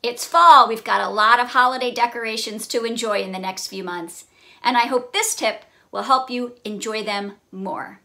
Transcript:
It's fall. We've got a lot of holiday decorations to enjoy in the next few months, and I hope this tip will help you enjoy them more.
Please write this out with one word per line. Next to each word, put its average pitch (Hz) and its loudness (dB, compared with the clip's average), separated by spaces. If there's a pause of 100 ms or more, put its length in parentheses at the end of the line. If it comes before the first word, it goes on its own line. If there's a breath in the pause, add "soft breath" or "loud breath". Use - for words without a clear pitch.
It's 240 -6
fall. 330 8
We've 220 -6
got 202 -2
a 190 -4
lot 220 4
of 247 -2
holiday 254 0
decorations 226 -4
to 233 -2
enjoy 226 -4
in 190 -8
the 190 -8
next 190 -8
few 190 -10
months, 175 -10 (380 soft breath)
and 247 0
I 240 2
hope 247 -2
this - 0
tip - -4 (260 soft breath)
will 202 -6
help 254 2
you 247 -6 (100)
enjoy 214 -6
them 202 -6 (180)
more. 190 -10